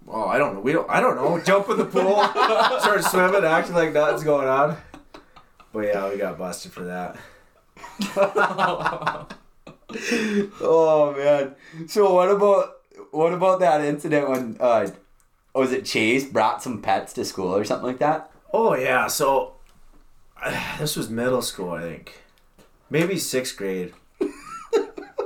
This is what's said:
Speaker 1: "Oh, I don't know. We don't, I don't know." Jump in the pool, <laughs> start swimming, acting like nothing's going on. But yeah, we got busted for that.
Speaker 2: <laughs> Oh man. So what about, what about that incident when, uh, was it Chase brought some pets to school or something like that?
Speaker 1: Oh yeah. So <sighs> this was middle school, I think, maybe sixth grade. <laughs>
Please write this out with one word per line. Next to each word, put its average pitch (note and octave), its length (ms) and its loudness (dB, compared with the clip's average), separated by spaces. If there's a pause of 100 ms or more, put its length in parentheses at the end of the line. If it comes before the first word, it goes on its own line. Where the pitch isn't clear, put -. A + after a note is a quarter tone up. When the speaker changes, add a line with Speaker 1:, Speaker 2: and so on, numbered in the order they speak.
Speaker 1:
"Oh, A2 160 -4
I G2 120 0
don't C3+ 180 0
know. G2 40 -10
We B2 140 0
don't, E3 160 0
I D3+ 100 2
don't A#3+ 160 2
know." D3 260 0
Jump G3 280 2
in G#3 80 0
the - 80 0
pool, F#3+ 380 2
<laughs> G#3+ 580 2
start G3 240 2
swimming, F#3 400 2
acting E3+ 300 0
like D#3+ 180 2
nothing's D3 320 2
going C#3+ 240 2
on. C#3+ 260 2 (960)
But A2 140 -6
yeah, G2+ 240 -2
we G2+ 80 -6
got F#2 200 -6
busted F2+ 360 -10
for F2+ 120 -14
that. F2+ 300 -10 (1000)
Speaker 2:
<laughs> F3+ 1200 -2 (1300)
Oh D#3 560 4
man. C#3+ 380 2 (320)
So G3+ 260 4
what F3+ 160 6
about, G3+ 480 4 (340)
what D#3+ 220 2
about F#3 280 2
that D#3 200 4
incident D3 480 0
when, B2+ 300 -4
uh, A2+ 280 2 (680)
was C3 180 2
it - 140 -4
Chase A#2+ 400 2
brought A2 360 0
some A2+ 200 -8
pets - 320 -2
to A2+ 120 -4
school F#2 300 -4
or G#2 80 2
something A#2+ 240 -4
like B2+ 120 -6
that? D3+ 320 0 (220)
Speaker 1:
Oh G#3 220 2
yeah. B2+ 320 0
So C3+ 460 0 (880)
<sighs> - 360 -8
this D3+ 160 -4
was A#2+ 140 -6
middle A#2+ 320 0
school, F#2 300 -8
I D#2+ 100 -8
think, - 420 -14 (680)
maybe E3+ 280 0
sixth - 400 -4
grade. F#2+ 360 -6 (260)
<laughs> - 120 -2 (960)